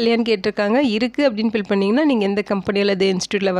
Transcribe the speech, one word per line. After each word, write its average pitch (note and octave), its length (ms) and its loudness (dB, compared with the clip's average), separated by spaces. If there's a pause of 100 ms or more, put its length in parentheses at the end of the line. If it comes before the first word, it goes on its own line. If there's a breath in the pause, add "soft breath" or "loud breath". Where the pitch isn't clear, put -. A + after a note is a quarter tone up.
இல்லையான்னு A#3 300 0
கேட்டிருக்காங்க. G#3 500 0 (160)
இருக்கு A#3+ 320 -2
அப்படின்னு A3 260 -2
ஃபில் G#3 180 -2
பண்ணீங்கன்னா G#3 380 2
நீங்க A3 200 2
எந்த G3+ 220 -2
கம்பெனி G3 340 -2
அல்லது G3 280 0
இன்ஸ்டிடியூட்ல F#3+ 460 -2